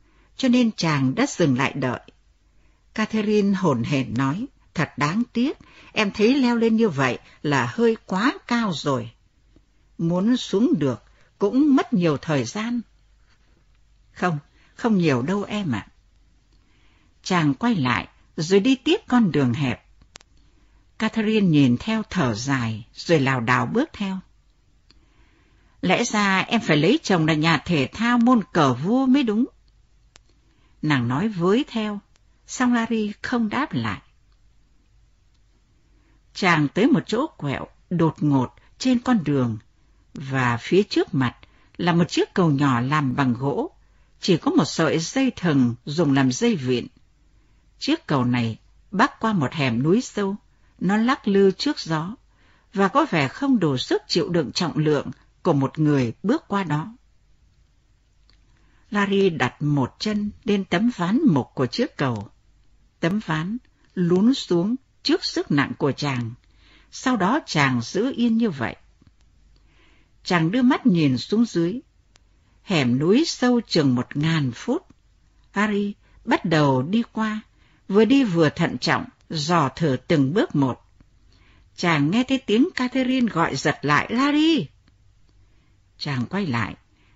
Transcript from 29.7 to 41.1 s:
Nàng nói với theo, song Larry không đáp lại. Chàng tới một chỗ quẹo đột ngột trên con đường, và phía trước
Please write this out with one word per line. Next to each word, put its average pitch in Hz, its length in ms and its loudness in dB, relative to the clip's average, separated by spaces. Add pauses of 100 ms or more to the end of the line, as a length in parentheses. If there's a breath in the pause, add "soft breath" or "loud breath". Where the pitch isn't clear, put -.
Nàng 139 260 0
nói 139 200 -2
với 202 400 0
theo, 214 320 -6 (480)
song 247 260 0
Larry 226 380 -2 (100)
không 233 280 -2
đáp 254 240 -4
lại. 113 280 -6 (2250)
Chàng 165 340 0
tới 190 200 2
một 254 200 4
chỗ 254 200 -2 (100)
quẹo - 300 -6 (220)
đột 165 340 0
ngột 139 320 0 (220 soft breath)
trên 254 220 0
con 240 240 0
đường, 127 340 -2 (560)
và 135 440 -2
phía 180 260 2
trước - 300 -2